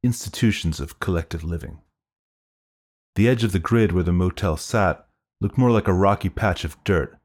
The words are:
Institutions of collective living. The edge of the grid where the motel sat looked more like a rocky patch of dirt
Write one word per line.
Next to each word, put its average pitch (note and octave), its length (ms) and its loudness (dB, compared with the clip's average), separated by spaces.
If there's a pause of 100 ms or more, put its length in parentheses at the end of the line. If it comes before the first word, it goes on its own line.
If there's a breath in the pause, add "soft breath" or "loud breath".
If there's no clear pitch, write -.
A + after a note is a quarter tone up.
Institutions G#2+ 760 -2
of - 180 -12
collective E2 460 -4
living. E2 360 -10 (1300)
The G#2+ 140 4
edge A2+ 160 2
of F#2+ 80 -2
the G2 40 0
grid G#2 360 2
where F2+ 100 2
the E2+ 80 0
motel F2+ 460 0
sat F#2+ 500 -2 (320)
looked - 180 -2
more B2 140 4
like A2 160 2
a G2 60 2
rocky G2 360 2
patch F#2 360 -2
of - 180 -12
dirt E2+ 420 0